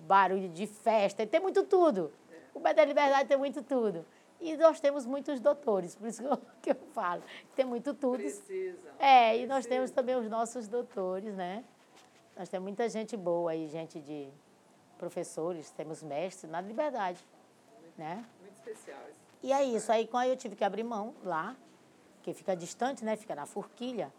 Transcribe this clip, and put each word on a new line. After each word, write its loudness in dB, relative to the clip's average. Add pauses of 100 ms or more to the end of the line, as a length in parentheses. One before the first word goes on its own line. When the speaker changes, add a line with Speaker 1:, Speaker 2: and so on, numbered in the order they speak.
Speaker 1:
barulho 4
de -6
festa, 2
ele -2
tem 6
muito 2
tudo. 4 (420)
O -12
Bairro 4
da 8
Liberdade 4
tem 6
muito -2
tudo. 0 (380)
E -4
nós 8
temos 2
muitos -4
doutores, 0
por -10
isso -8
que -6
eu, 0 (120)
<laughs> -20
que -2
eu 4 (160)
falo. -4 (320)
Tem 2
muito -4
tudo. -2
Speaker 2:
Precisa. -8 (100)
Speaker 1:
É, 8
e -2
nós 0
Speaker 2:
Precisa. -2
Speaker 1:
temos -2
também 0
os -2
nossos -4
doutores, -6
né? -8 (720)
Nós -12
temos -6
muita -2
gente -6
boa 0
aí, -4
gente -10
de -10 (680)
professores, -6
temos -10
mestres -8
na -6
Liberdade, -4 (560)
Speaker 2:
Muito, -20
Speaker 1:
né? -10 (160)
Speaker 2:
muito -20
especial -16 (100)
esse -20 (240)
Speaker 1:
E 0
é 4
isso, 0
Speaker 2:
trabalho. 2
Speaker 1:
aí -4
quando 0
eu 2
tive -10
que -2
abrir 0
mão -6 (100)
lá, -4 (680)
que -6
fica -4
distante, -6
né? 0
Fica -10
na -8
Forquilha -8